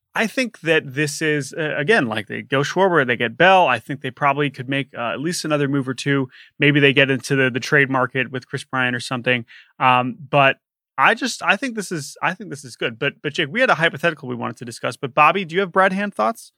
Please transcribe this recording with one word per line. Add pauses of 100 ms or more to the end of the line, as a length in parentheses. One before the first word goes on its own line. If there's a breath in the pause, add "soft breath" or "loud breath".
(140)
I
think
that
this
is,
uh,
again,
like,
they
go
Schwarber,
they
get
Bell.
I
think
they
probably
could
make,
uh,
at
least
another
move
or
two. (280 loud breath)
Maybe
they
get
into
the,
the
trade
market
with
Chris
Bryant
or
something. (340 loud breath)
Um, (140)
but (380)
I
just,
I
think
this
is,
I
think
this
is
good.
But,
but
Jake,
we
had
a
hypothetical
we
wanted
to
discuss.
But
Bobby,
do
you
have
Brad
Hand
thoughts?